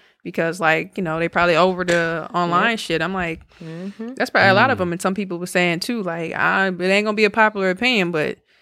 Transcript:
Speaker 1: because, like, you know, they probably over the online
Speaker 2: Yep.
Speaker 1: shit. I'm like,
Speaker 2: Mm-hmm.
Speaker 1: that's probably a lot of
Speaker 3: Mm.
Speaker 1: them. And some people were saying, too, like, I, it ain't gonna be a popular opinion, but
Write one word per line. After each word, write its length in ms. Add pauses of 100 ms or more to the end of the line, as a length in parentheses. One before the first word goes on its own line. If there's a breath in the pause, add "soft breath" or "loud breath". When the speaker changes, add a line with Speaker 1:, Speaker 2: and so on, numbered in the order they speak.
(240 soft breath)
Speaker 1:
because, 360
like, 360
you 60
know, 160
they 100
probably 280
over 280
the 480
online 380
Speaker 2:
Yep. 80
Speaker 1:
shit. 240
I'm 100
like, 300 (200)
Speaker 2:
Mm-hmm. 520
Speaker 1:
that's 160
probably 180
a 60
lot 160
of 60
Speaker 3:
Mm. 40
Speaker 1:
them. 120
And 100
some 120
people 240
were 80
saying, 340
too, 220
like, 300
I, 360
it 120
ain't 240
gonna 120
be 100
a 40
popular 380
opinion, 440
but 260 (240)